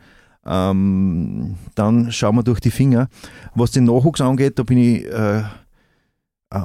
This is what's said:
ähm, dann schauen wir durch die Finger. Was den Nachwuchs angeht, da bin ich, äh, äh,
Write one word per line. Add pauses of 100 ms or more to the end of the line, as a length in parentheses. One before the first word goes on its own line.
(600)
ähm, (200)
dann
schauen
wir
durch
die
Finger. (460)
Was
den
Nachwuchs
angeht,
da
bin
ich,
äh, (1120)
äh,